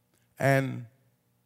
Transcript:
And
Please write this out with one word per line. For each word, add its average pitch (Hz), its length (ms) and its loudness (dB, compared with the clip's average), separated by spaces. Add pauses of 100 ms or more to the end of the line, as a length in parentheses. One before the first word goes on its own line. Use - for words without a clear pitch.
(380)
And 131 480 0 (600)